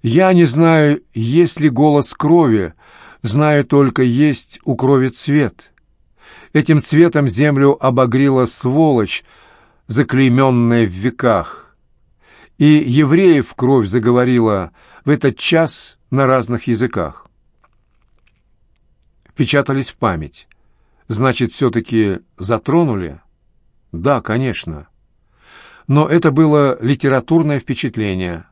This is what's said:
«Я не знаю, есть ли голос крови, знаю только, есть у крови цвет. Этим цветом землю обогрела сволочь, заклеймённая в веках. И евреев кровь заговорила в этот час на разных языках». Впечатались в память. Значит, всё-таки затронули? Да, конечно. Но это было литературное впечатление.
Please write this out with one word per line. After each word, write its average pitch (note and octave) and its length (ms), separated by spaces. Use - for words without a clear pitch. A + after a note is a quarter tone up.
«Я F3 300
не E3+ 120
знаю, D3+ 580
есть C#3 480
ли D3+ 80
голос C#3+ 460
крови, C3+ 580
знаю C#3+ 420
только, C#3 380
есть B2+ 640
у C3+ 120
крови C3 320
цвет. C#3 640
Этим D3+ 260
цветом D#3 480
землю C#3 560
обогрела C3 640
сволочь, C3 760
заклеймённая B2 1000
в F#2+ 40
веках. G#2 840
И D3 100
евреев D3+ 880
кровь B2+ 340
заговорила A#2 840
в C#3+ 60
этот C#3+ 280
час - 600
на C3+ 160
разных A#2+ 400
языках». G#2+ 600
Впечатались C3+ 640
в - 60
память. E2+ 500
Значит, A#2+ 440
всё-таки A2 680
затронули? G#2+ 840
Да, A#2 300
конечно. A2 680
Но D3 200
это E3 220
было D3 500
литературное C#3 800
впечатление. F#2 920